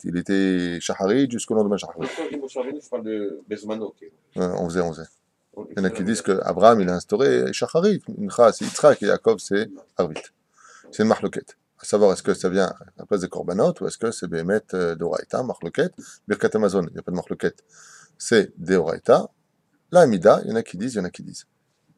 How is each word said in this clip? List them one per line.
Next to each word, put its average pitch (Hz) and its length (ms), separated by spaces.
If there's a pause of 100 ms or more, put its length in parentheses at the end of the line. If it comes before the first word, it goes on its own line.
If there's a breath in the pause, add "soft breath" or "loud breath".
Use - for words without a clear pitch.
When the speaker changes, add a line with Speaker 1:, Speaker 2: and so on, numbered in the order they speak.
Speaker 1:
Il 90 140
était 90 640
Shacharit 107 500
jusqu'au 117 240
lendemain 104 240
Shacharit. 165 280
Speaker 2:
Pourquoi - 200
je - 80
dis 147 60
Moshe 135 180
Rabbeinu, 139 260
je - 60
parle 120 140
de 104 440
Bezmano, 104 380
ok. - 240 (260)
Speaker 1:
Euh, 92 220
on 90 100
faisait, 87 140
on 85 100
faisait. 80 160 (480)
Speaker 2:
On 104 140
Speaker 1:
Il - 80
y - 20
en 95 40
a 92 60
qui 92 140
disent 107 180
Speaker 2:
faisait 95 160
Speaker 1:
que - 60
Abraham, 101 380
il 90 80
a 90 40
instauré 127 600
Shacharit, 170 480 (160)
Mincha, 104 340
c'est - 140
Yitzhak, - 360
et 101 40
Yaakov, 101 320
c'est 101 320 (260)
Arvit. 80 240 (720 soft breath)
C'est 107 120
une 110 40
marloquette. - 480 (240)
À - 40
savoir, 104 280
est-ce - 120
que 101 100
ça 92 140
vient 92 180
à - 100 (200)
la - 100
place 101 140
des 87 80
Korbanot, 90 520
ou 95 60
est-ce - 120
que 113 120
c'est - 160
Béhémet, 87 340 (140)
euh, 85 220
d'Oraïta, 85 480
marloquette, 135 500 (320 loud breath)
Birkat 107 280
Amazon, 98 340
il - 40
n'y 87 60
a 80 40
pas 90 100
de 90 40
marloquette. - 460 (560 soft breath)
C'est - 380
d'Oraïta. 92 720 (640)
La 180 80
Hamida, 123 440
il 120 60
y - 20
en 110 40
a 113 80
qui - 120
disent, 117 180
il 107 40
y - 20
en 92 40
a 87 60
qui - 120
disent. - 240 (520)